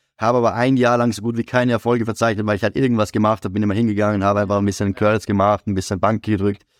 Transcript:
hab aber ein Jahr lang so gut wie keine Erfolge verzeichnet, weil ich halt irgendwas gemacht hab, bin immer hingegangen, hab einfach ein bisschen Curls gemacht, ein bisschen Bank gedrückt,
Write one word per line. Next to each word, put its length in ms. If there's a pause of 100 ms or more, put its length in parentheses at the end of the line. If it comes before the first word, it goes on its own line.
(180)
hab 180
aber 180
ein 220
Jahr 220
lang 140
so 100
gut 140
wie 60
keine 300
Erfolge 320
verzeichnet, 420
weil 80
ich 80
halt 140
irgendwas 340
gemacht 340
hab, 100
bin 80
immer 120
hingegangen, 480
hab 140
einfach 220
ein 60
bisschen 300
Curls 320
gemacht, 400
ein 80
bisschen 240
Bank 240
gedrückt, 400 (180)